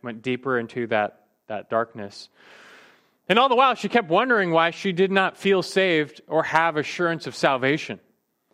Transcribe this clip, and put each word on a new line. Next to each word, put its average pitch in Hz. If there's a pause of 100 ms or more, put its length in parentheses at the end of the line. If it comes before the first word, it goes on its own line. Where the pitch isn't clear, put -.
went 117
deeper 127
into 117
that, 107 (220)
that 104
darkness. 113 (960)
And 196
all 262
the 240
while, 254
she -
kept 226
wondering 202
why 165
she 190
did 185
not 190
feel 190
saved 170
or 156
have 160
assurance 165
of 127
salvation. 131 (540)